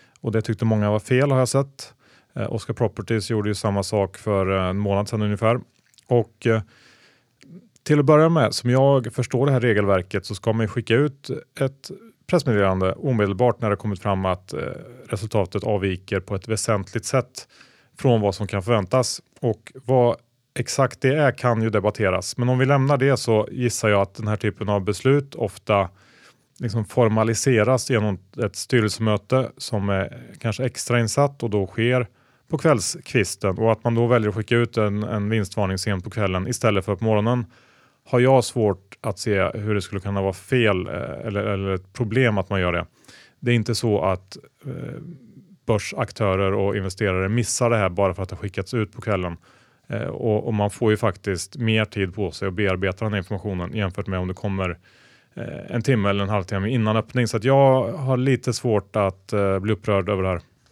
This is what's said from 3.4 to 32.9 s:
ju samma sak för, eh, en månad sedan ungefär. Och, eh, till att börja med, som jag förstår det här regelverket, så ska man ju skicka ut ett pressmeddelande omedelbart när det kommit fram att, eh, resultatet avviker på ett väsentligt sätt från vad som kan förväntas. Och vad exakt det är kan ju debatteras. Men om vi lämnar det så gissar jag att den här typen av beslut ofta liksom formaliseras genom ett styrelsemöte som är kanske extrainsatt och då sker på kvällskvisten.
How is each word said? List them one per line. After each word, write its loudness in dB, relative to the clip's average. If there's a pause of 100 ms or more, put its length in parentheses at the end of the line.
ju -2
samma 0
sak -2
för, 0
eh, 0
en -2
månad 0
sedan -4
ungefär. 0 (460)
Och, 0
eh, 2 (1200)
till 2
att 4
börja 6
med, 2
som -2
jag 2
förstår 0
det 4
här 2
regelverket, 2
så -8
ska 0
man 0
ju 0
skicka -2
ut 0 (300)
ett -4 (360)
pressmeddelande 2
omedelbart 0
när 0
det 0
kommit -6
fram -2
att, -4
eh, -6 (480)
resultatet -2
avviker -2
på -6
ett -8
väsentligt -2
sätt -4 (500)
från 4
vad 2
som -6
kan -4
förväntas. 0 (180)
Och -4 (120)
vad 4 (420)
exakt -2
det 2
är 4
kan 0
ju 0
debatteras. 0
Men 0
om 2
vi 2
lämnar 4
det 2
så 2
gissar -2
jag 4
att -2
den -6
här 0
typen -4
av 0
beslut 0
ofta 0 (680)
liksom -4
formaliseras 2
genom 0 (260)
ett -6
styrelsemöte 0
som -4
är -4 (180)
kanske -4
extrainsatt 0
och -4
då 0
sker 0 (420)
på -4
kvällskvisten. 0